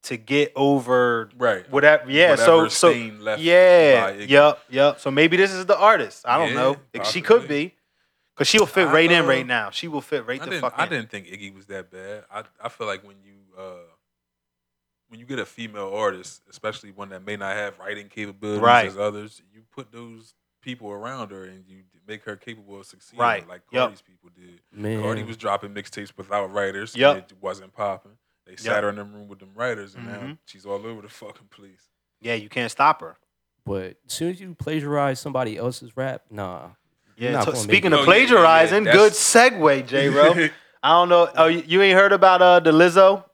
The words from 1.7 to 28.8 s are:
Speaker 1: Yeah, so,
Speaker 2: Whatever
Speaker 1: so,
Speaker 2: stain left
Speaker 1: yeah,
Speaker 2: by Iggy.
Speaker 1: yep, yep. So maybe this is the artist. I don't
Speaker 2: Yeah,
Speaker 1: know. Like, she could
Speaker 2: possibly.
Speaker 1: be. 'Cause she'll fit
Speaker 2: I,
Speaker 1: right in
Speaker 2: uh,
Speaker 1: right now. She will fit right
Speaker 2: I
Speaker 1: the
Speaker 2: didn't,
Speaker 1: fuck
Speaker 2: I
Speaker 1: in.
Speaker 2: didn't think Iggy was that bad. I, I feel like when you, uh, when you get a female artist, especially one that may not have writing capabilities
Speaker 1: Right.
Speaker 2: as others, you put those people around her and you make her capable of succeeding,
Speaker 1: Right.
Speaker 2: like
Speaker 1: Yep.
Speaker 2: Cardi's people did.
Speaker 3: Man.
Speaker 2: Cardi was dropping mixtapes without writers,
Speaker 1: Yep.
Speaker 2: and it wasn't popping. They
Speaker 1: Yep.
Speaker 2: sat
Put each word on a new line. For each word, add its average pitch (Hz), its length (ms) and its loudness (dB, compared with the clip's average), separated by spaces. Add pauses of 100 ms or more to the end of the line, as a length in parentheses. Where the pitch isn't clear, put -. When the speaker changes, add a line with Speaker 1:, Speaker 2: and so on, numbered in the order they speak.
Speaker 1:
Yeah, 151 260 4
so, 165 220 6
Speaker 2:
Whatever 160 120 2
Speaker 1:
so, 170 220 2
Speaker 2:
stain 113 300 -6
left 107 200 -6
Speaker 1:
yeah, 170 680 6
Speaker 2:
by 98 100 -6
Iggy. 104 120 -14
Speaker 1:
yep, 147 400 4
yep. 143 300 0
So 139 120 -8
maybe 160 260 2
this 196 160 2
is 185 120 -10
the 196 120 0
artist. 190 500 0
I 123 100 0
don't 156 120 -2
Speaker 2:
Yeah, 123 60 -6
Speaker 1:
know. 135 220 -2 (160)
Like, 98 120 -10
she 170 160 -6
could 220 200 4
Speaker 2:
possibly. 143 280 -6
Speaker 1:
be. - 40 -20 (600)
'Cause 139 120 -2
she'll 190 200 2
fit 180 200 -2
Speaker 2:
I, 147 60 -2
Speaker 1:
right 165 180 4
in 170 140 2
Speaker 2:
uh, - 20 -2
Speaker 1:
right 131 200 -2
now. 113 240 -6
She - 160 -12
will 151 140 -10
fit 131 260 -10
right 127 120 -10
Speaker 2:
I 156 60 -16
Speaker 1:
the 170 60 -12
Speaker 2:
didn't, 170 100 -8
Speaker 1:
fuck 127 160 -6
Speaker 2:
I 147 60 -4
Speaker 1:
in. 180 80 -8
Speaker 2:
didn't 120 180 -10
think 101 180 -16
Iggy 98 280 -18
was 95 120 -20
that 95 220 -16
bad. 98 420 -18
I, 107 120 -14 (200)
I 117 60 -10
feel 113 160 -14
like 98 180 -10
when 101 200 -20
you, 101 100 -20 (240)
uh, 92 200 -18 (1300)
when 113 120 -20
you 123 60 -20
get 131 140 -12
a 98 60 -8
female 104 480 -14
artist, 98 560 -8
especially 107 420 -14
one 98 180 -20
that 95 160 -20
may 104 120 -10
not 98 180 -8
have 101 240 -12
writing 101 300 -16
capabilities 104 520 -10
Speaker 1:
Right. 117 240 4
Speaker 2:
as 98 120 -12
others, 104 440 -8 (100)
you 110 120 -20 (100)
put 120 180 -20
those 117 440 -20 (260)
people 120 300 -16
around 110 400 -14
her 95 140 -20
and 92 220 -20
you 95 100 -20 (300)
make 107 180 -18
her 107 100 -14
capable 101 440 -20
of 95 60 -20
succeeding, - 360 -20
Speaker 1:
Right. 104 260 -4
Speaker 2:
like 90 140 -20 (100)
Speaker 1:
Yep. 123 100 -2
Speaker 2:
Cardi's 107 200 -6
people - 340 -20
did. 90 260 -20 (100)
Speaker 3:
Man. 107 300 -8
Speaker 2:
Cardi 107 220 -8
was 113 140 -16
dropping 101 360 -8
mixtapes 101 420 -18
without 98 380 -8
writers, 101 420 -8
Speaker 1:
Yep. 131 200 2
Speaker 2:
and 92 160 -14
it 95 100 -20
wasn't 95 320 -12
popping. 101 440 -10 (280)
They 92 60 -20
Speaker 1:
Yep. 92 80 -20
Speaker 2:
sat 113 240 -6